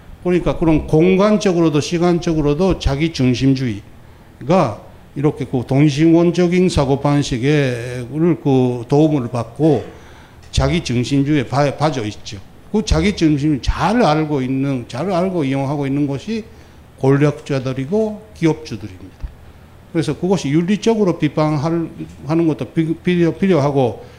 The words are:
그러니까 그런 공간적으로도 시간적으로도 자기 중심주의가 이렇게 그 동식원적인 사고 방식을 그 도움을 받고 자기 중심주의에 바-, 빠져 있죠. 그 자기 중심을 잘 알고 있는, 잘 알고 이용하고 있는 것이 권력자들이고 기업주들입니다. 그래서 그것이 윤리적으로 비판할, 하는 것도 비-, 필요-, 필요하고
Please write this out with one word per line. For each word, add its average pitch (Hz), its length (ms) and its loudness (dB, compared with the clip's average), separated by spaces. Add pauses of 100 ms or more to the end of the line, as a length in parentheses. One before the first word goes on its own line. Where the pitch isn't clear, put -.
(240)
그러니까 175 340 0
그런 160 300 2
공간적으로도 180 960 2
시간적으로도 170 960 0
자기 143 320 0
중심주의가 127 1700 -2 (340)
이렇게 143 300 -2
그 120 220 -2
동식원적인 170 1000 4
사고 139 320 0
방식을 127 1040 0 (360)
그 127 440 2
도움을 143 420 2
받고 127 540 0 (680)
자기 156 320 0
중심주의에 135 640 0
바-, 139 280 0
빠져 139 300 -2
있죠. 104 320 -10 (340)
그 214 140 0
자기 165 300 0
중심을 151 460 2
잘 202 400 0
알고 151 400 2
있는, 135 460 -2
잘 165 240 -6
알고 180 320 -2
이용하고 135 440 -2
있는 143 200 0
것이 208 380 -6 (540)
권력자들이고 139 1200 0 (140)
기업주들입니다. 101 840 -6 (680)
그래서 151 260 -2
그것이 180 320 -2
윤리적으로 180 680 0
비판할, 156 680 -2 (360)
하는 165 220 0
것도 143 240 -4
비-, 160 240 -2
필요-, 170 380 0
필요하고 143 720 0 (140)